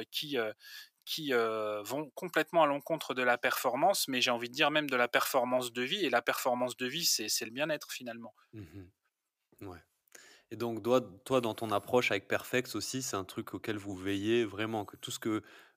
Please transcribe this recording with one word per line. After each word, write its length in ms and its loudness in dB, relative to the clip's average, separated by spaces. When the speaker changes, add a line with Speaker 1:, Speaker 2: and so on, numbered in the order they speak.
Speaker 1:
heu, 120 -6
qui, 260 -2
heu, 160 -2
qui, 280 -2
heu, 500 2
vont 280 -4
complètement 520 2
à 40 6
l'encontre 460 -2
de 80 0
la 160 4
performance. 720 2
Mais 140 0
j'ai 100 4
envie 180 -2
de 40 -16
dire 180 4
même 180 2
de 60 2
la 120 4
performance 640 2
de 100 -2
vie 240 0
et 40 2
la 120 4
performance 560 0
de 80 -4
vie, 200 -2
c'est, 220 0
c'est 180 0
le 60 -12
bien-être 400 -4
finalement. 420 -12
Speaker 2:
Mmh 100 -12
mh. 1080 -20
Ouais 120 -14
et 40 -10
donc 260 -4
doi-, 200 6
toi, 180 2
dans 120 0
ton 180 -4
approche 400 2
avec 160 -2
Perfex 480 0
aussi, 260 -4
c'est 140 -4
un 80 -2
truc 300 -10
auquel 240 -4
vous 180 -8
veillez 500 2
vraiment, 400 -4
que 100 -18
tout 160 -12
ce 80 -8
que 220 0